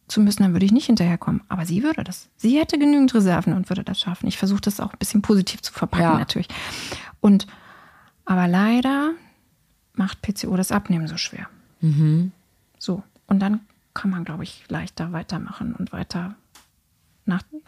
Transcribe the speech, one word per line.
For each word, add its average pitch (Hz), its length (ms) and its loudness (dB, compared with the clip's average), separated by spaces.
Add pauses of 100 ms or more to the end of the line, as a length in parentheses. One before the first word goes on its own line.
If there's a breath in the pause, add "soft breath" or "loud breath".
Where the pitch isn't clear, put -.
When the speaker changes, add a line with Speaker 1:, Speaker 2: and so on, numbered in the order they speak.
Speaker 1:
zu - 140 0
müssen, 202 220 4
dann 190 100 4
würde 185 140 2
ich 196 60 4
nicht 254 140 4
hinterherkommen. 175 640 2
Aber 175 180 -4
sie 180 160 0
würde 311 220 -2
das. - 320 -14
Sie 247 220 2
hätte 330 200 0
genügend 285 360 6
Reserven 185 380 4
und 185 160 -2
würde 190 160 -4
das - 160 -6
schaffen. - 260 -6
Ich - 120 -4
versuche 202 220 0
das 202 180 -2
auch - 140 -8
ein - 60 -20
bisschen - 240 0
positiv 196 400 0
zu - 100 -10
verpacken, - 320 0
Speaker 2:
Ja. 160 140 4
Speaker 1:
natürlich. - 300 -4 (720 loud breath)
Und, 202 260 6 (800 loud breath)
aber 180 240 2
leider 247 640 2 (840 soft breath)
macht - 280 -4
P-C-O - 340 -4
das 185 160 0
Abnehmen 175 360 0
so 156 80 -10
schwer. - 300 -10 (340)
Speaker 2:
Mhm. 160 520 2 (460)
Speaker 1:
So. 190 240 -6 (240)
Und 196 140 2
dann 208 200 -2 (340)
kann - 160 -2
man, 175 140 -6
glaube 156 180 -10
ich, - 260 -14
leichter 165 440 -8
weitermachen - 640 -8
und - 180 -8
weiter 180 420 -8 (920)
nach, 185 160 -2 (260)